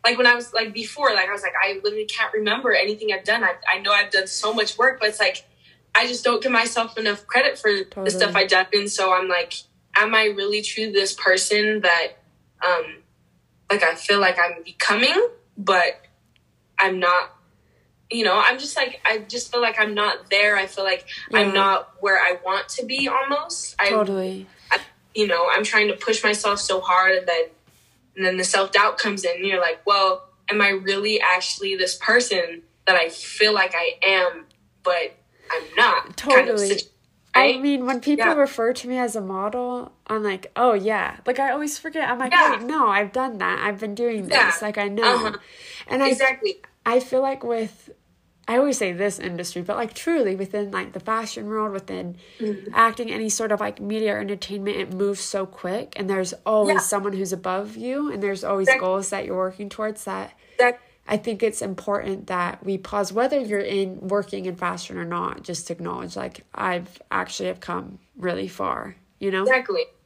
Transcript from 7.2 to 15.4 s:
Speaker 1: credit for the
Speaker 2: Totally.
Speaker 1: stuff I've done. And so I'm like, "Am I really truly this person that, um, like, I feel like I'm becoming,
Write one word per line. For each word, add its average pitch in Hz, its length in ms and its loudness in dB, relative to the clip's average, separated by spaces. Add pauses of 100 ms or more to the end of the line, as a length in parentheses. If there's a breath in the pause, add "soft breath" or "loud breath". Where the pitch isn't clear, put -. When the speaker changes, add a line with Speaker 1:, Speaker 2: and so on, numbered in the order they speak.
Speaker 1:
credit 277 300 2
for 214 140 2
the 196 140 0
Speaker 2:
Totally. 190 240 -4
Speaker 1:
stuff 180 260 2
I've 196 140 4
done. 190 240 4
And 202 160 0
so 185 240 2
I'm 185 140 2
like, 175 260 -2 (440)
"Am 220 180 4
I 214 100 6
really 208 360 0
truly 220 300 -4
this 196 220 2
person 208 680 2
that, 170 320 2 (520)
um, 165 320 0 (720)
like, 202 140 4
I 165 120 4
feel 202 240 2
like 185 200 4
I'm 170 240 0
becoming, 302 680 2 (280)